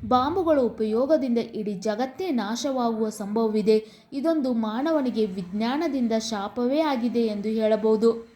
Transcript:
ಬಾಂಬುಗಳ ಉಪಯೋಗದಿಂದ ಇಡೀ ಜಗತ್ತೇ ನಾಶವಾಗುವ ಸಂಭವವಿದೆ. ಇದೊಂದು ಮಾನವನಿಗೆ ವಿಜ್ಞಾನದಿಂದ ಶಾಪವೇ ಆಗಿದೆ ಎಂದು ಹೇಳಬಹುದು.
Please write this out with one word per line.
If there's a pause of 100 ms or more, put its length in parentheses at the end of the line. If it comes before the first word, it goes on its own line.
ಬಾಂಬುಗಳ
ಉಪಯೋಗದಿಂದ
ಇಡೀ
ಜಗತ್ತೇ
ನಾಶವಾಗುವ
ಸಂಭವವಿದೆ. (280)
ಇದೊಂದು
ಮಾನವನಿಗೆ
ವಿಜ್ಞಾನದಿಂದ
ಶಾಪವೇ
ಆಗಿದೆ
ಎಂದು
ಹೇಳಬಹುದು.